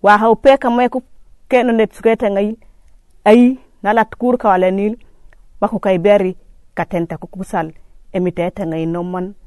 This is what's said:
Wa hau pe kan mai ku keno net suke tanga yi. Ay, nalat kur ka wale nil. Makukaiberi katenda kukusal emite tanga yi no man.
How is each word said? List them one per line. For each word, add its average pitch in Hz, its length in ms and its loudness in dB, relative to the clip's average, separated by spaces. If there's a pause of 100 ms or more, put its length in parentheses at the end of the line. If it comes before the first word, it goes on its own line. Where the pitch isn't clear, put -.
Wa 202 160 6
hau 220 180 4
pe 269 220 4
kan 262 160 -2
mai 247 160 0
ku 254 140 -6 (460)
keno 247 220 2
net 220 220 0
suke 226 240 0
tanga 202 240 -2
yi. 214 160 -4 (680)
Ay, 247 340 4 (240)
nalat 214 340 -2
kur 247 200 -2
ka 233 120 0
wale 185 220 2
nil. 208 260 -4 (640)
Makukaiberi 196 720 0 (380)
katenda 175 440 -6
kukusal 175 560 -10 (400)
emite 180 380 -4
tanga 165 260 -8
yi 165 80 -4
no 170 180 -6
man. 185 320 -10 (120)